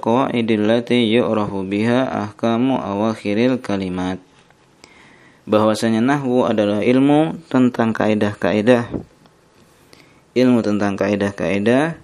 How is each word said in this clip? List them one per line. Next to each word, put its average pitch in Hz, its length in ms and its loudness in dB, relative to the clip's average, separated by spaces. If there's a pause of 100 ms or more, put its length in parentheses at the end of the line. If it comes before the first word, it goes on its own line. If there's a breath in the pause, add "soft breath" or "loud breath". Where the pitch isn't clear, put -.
qawaidil 113 640 0
lati 120 400 0
yu'rafu 104 560 0
biha 113 480 -2 (240)
ahkamu 117 480 -2
awakhiril 110 800 -2
kalimat. 92 560 -4 (1300 loud breath)
Bahwasanya 110 560 2
nahwu 127 480 0
adalah 104 320 0
ilmu 143 640 2
tentang 120 480 0
kaidah-kaidah. 107 1200 0 (1200 soft breath)
Ilmu 123 320 2
tentang 101 320 0
kaidah-kaidah 101 1040 0